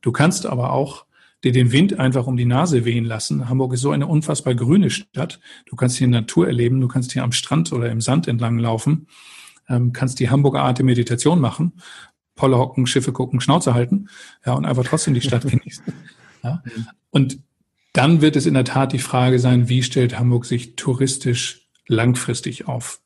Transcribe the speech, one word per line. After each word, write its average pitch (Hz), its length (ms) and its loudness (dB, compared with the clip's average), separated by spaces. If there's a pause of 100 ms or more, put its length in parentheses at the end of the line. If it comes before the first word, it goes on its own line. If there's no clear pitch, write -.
du 117 100 0
kannst 160 340 2
aber 127 280 -4
auch 135 320 -4 (380)
dir 127 80 2
den 123 200 4
Wind 180 280 2
einfach 131 280 0
um 127 100 -2
die 123 80 0
Nase 127 400 2
wehen 117 200 0
lassen. 120 440 -6
Hamburg 131 240 0
ist 120 80 -4
so 139 100 0
eine 143 160 0
unfassbar 151 460 0
grüne 127 360 2
Stadt. - 500 -8 (260)
Du - 100 -16
kannst 123 220 0
hier 127 100 2
Natur 123 400 2
erleben, 123 340 0
du 123 60 2
kannst 127 260 -4
hier 127 100 -2
am 123 80 -2
Strand 160 400 -2
oder 120 180 -2
im 113 120 -4
Sand 139 260 0
entlang 117 320 0
laufen, 117 480 -2 (640)
ähm, 123 220 2
kannst 127 280 -4
die 127 100 2
Hamburger 139 320 2
Art 127 160 0
der 135 80 0
Meditation 123 540 2
machen, 151 340 -2 (600)
Polle 131 220 2
hocken, 127 280 0
Schiffe 127 260 -2
gucken, 127 300 -4
Schnauze 160 320 2
halten, 123 340 0 (380)
ja, 123 80 -2
und 143 120 -2
einfach 127 180 0
trotzdem 147 320 0
die 120 60 0
Stadt 123 220 -2
<laughs> 143 40 -4
genießen. - 380 -4 (580)
Ja? 147 180 -6 (480)
Und 135 300 0 (540)
dann 147 280 4
wird 151 140 4
es 143 100 0
in 151 100 2
der 131 100 4
Tat 135 260 -2
die 135 80 -2
Frage 127 400 2
sein, 123 300 4
wie 127 120 2
stellt 123 380 -2
Hamburg 120 260 0
sich - 300 -6
touristisch 131 920 -4 (180)
langfristig 120 800 -2
auf? 123 380 -10